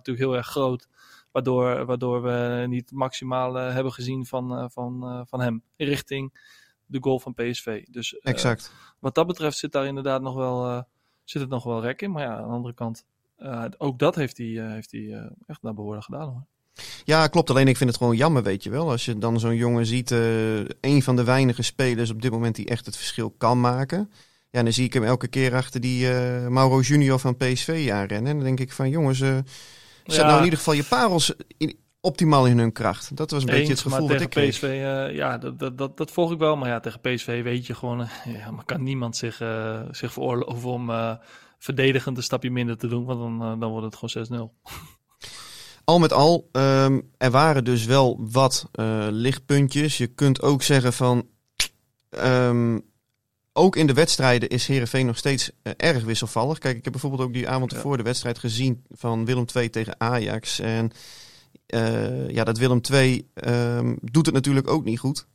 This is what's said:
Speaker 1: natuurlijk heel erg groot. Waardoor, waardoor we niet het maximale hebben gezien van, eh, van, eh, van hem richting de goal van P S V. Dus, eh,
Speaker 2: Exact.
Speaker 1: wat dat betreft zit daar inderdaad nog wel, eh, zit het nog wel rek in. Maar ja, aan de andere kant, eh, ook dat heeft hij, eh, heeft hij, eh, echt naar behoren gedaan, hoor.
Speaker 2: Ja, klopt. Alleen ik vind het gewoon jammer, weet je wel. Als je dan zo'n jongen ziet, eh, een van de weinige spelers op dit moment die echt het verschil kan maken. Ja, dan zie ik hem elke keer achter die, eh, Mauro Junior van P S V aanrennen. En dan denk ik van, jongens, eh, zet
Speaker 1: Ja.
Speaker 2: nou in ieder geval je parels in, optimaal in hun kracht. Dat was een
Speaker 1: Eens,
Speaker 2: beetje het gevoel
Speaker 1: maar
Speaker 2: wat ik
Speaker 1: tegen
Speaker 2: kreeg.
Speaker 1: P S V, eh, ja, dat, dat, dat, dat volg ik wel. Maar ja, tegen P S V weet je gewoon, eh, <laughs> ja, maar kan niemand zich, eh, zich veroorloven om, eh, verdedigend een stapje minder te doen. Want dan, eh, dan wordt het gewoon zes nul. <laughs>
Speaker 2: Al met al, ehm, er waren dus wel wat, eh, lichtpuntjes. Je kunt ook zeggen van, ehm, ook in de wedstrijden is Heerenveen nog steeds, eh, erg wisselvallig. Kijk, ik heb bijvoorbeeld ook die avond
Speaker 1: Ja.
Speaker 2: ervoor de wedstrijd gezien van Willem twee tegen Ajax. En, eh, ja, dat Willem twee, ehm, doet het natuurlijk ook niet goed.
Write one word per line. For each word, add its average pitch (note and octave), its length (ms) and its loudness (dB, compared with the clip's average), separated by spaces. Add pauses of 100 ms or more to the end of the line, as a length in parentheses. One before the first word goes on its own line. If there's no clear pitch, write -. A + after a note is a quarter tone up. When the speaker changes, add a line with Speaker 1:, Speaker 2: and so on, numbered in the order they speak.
Speaker 1:
natuurlijk C3 220 -2
heel B2+ 100 0
erg A#2 100 -6
groot. B2+ 400 -2 (440)
Waardoor, B2 540 0
waardoor B2 360 -2
we A#2+ 460 -2
niet B2 220 -6
het C3+ 100 -14
maximale B2+ 600 -4
hebben B2+ 340 -4
gezien B2+ 320 -8
van, B2+ 320 -6
eh, B2 120 -8
van, B2 340 -10
eh, B2 220 -10
van B2+ 160 -8
hem A#2 220 -2 (140)
richting C#3 560 -6 (520)
de C3+ 160 -10
goal C3 180 0
van B2 140 -12
P A#2+ 80 -8 (100)
S A#2+ 100 -8
V. A2 300 -8
Dus, - 280 -10
eh, C3 120 -2
Speaker 2:
Exact. - 400 -2 (280)
Speaker 1:
wat C3+ 160 -6
dat E3 120 2
betreft D#3+ 300 -4
zit D3 140 -8
daar C3+ 140 -2
inderdaad C3+ 360 -4
nog C3 140 -8
wel, B2+ 320 -2
eh, B2 140 -4 (420)
zit - 180 -8
het C3 80 -8
nog B2+ 140 -6
wel A#2 180 -4
rek B2 200 -6
in. G3+ 100 -6
Maar D3+ 120 -6
ja, A#2 140 -6
aan A2 100 -10
de A#2 60 -8
andere A#2+ 200 -8
kant, A2+ 320 -10 (320)
eh, A#2 260 -10 (140)
ook C3 220 -6
dat D#3 160 2
heeft C#3+ 220 -4
hij, A2+ 200 -8
eh, A2 140 -8
heeft A2 200 -12
hij, G#2+ 220 -12
eh, A2 120 -12 (220)
echt D3+ 140 -16
naar A2 120 -8
behoren G#2+ 300 -10
gedaan, D3+ 260 -12
hoor. B2+ 160 -12 (580)
Speaker 2:
Ja, D#3 240 4
klopt. D#3+ 220 2
Alleen C3+ 180 6
ik B2+ 100 4
vind B2+ 120 2
het A#2 100 -2
gewoon A#2+ 160 4
jammer, C#3 280 4
weet G2+ 200 -2
je G2 60 -8
wel. D3+ 220 -2
Als A#2+ 140 -2
je A2+ 120 -4
dan A#2 220 0
zo'n A#2 160 2
jongen A#2 300 2
ziet, A#2 260 -2
eh, A2+ 480 2 (220)
een C3+ 220 6
van B2+ 120 2
de B2 80 4
weinige B2+ 380 4
spelers A#2+ 480 0
op A2 120 -6
dit B2 100 0
moment A2+ 240 0
die G#2+ 100 -6
echt - 200 -4
het - 120 -12
verschil - 400 -6
kan B2 220 2
maken. C3 520 0 (380)
Ja, B2 140 0
dan A2+ 100 2
zie B2 120 2
ik A#2+ 80 -4
hem B2 100 2
elke B2 240 0
keer C3 280 0
achter B2+ 260 -2
die, B2+ 320 0
eh, B2 340 -2
Mauro C3 320 6
Junior C3+ 400 4
van B2 180 0
P C3 60 -2 (100)
S B2 100 -2
V D#3+ 280 -2
aanrennen. G#2 400 -2
En D3+ 40 -2
dan C#3 100 -2
denk C3 140 0
ik C3 120 -6
van, C3+ 180 -2
jongens, C3+ 320 2
eh, C3+ 160 2 (680)
zet D#3 100 -4
Speaker 1:
Ja. D#3 100 6
Speaker 2:
nou D3 120 8
in C#3 60 6
ieder E3 160 4
geval D#3 140 2
je C#3+ 100 2
parels A3 500 2 (240)
in, - 200 -4 (240)
optimaal C3+ 460 6
in A#2+ 100 6
hun A#2 140 4
kracht. A2 460 -4
Dat D3+ 140 -6
was C#3+ 120 -2
een B2 60 -2
Speaker 1:
Eens, B2+ 80 2
Speaker 2:
beetje D3 160 2
het B2+ 80 0
gevoel C3+ 180 -2
Speaker 1:
maar D3+ 140 0
Speaker 2:
wat C3+ 80 2
ik B2 100 -4
Speaker 1:
tegen C#3+ 180 4
Speaker 2:
kreeg. - 0 -
Speaker 1:
P C#3 40 -2
S - 60 -8
V, C3+ 500 -4
eh, D3 60 -8
ja, C3+ 220 -2
dat, B2+ 220 -10
dat, B2+ 180 -6
dat, C3+ 200 -6
dat D#3 140 -6
volg E3+ 200 0
ik E3 80 -4
wel. D#3 180 4
Maar C3 120 -4
ja, A#2 100 -2
tegen A2+ 200 -10
P - 160 -6
S A2+ 80 -6
V A#2+ 200 -4
weet B2 220 -4
je A#2 100 -8
gewoon, A#2+ 260 -6
eh, A#2 60 -6 (260)
<laughs> G#2+ 60 -12
ja, G#2+ 120 -14
maar A2+ 140 -12
kan B2+ 180 -6
niemand B2+ 340 -4
zich, A#2 240 -8
eh, A2 400 -6 (100)
zich - 220 -10
veroorloven B2 560 -4
om, B2 200 -6
eh, A2+ 260 -2 (440)
verdedigend C3 580 0
een A#2+ 60 -8
stapje B2+ 280 -4
minder A#2+ 260 -2
te B2 100 -4
doen. A#2+ 180 -2
Want B2 140 -4
dan, A#2 220 -6
eh, A2+ 180 -6
dan A2+ 100 -4
wordt A2 160 -6
het G#2+ 80 -10
gewoon A2+ 160 -10
zes A2+ 200 -8
nul. A#2 240 -8 (100)
<laughs> - 380 -20 (840)
Speaker 2:
Al E3+ 140 6
met D#3+ 140 6
al, D#3+ 380 4
ehm, C3+ 500 4 (160)
er B2+ 140 2
waren C#3 320 4
dus A#2 220 0
wel C3 320 4 (140)
wat, C3 400 2
eh, A2 380 -2
lichtpuntjes. C#3 880 0
Je A#2+ 100 0
kunt C3+ 340 2
ook C#3 200 4
zeggen B2+ 320 4
van, B2 340 2 (840)
ehm, A#2+ 720 2 (720)
ook F3+ 220 6
in D#3 120 6
de C3+ 60 4
wedstrijden C3 560 4
is - 180 -2
Heerenveen C3 380 0
nog A#2 120 0
steeds, C3+ 340 -2 (120)
eh, - 140 -6
erg C3+ 260 2
wisselvallig. A2+ 540 -2
Kijk, B2+ 200 -4
ik A2+ 60 -14
heb B2 100 -6
bijvoorbeeld C3+ 300 -4
ook B2 100 -4
die B2 160 -4
avond B2+ 220 -2
Speaker 1:
Ja. - 60 -8
Speaker 2:
ervoor C#3 200 -2
de A2+ 60 -4
wedstrijd A#2+ 340 -2
gezien B2 540 -2
van A2+ 340 -4
Willem B2 200 0
twee A#2 240 -2
tegen A2 300 -4
Ajax. A2 600 -2
En, A2+ 320 -2 (720)
eh, A2+ 640 -2
ja, A#2 140 -2
dat A2+ 140 0
Willem B2 240 2
twee, C3 520 2
ehm, A#2+ 680 -2
doet C3+ 240 2
het D#3+ 100 2
natuurlijk C3+ 320 2
ook D#3 160 0
niet A2+ 160 -4
goed. - 360 -6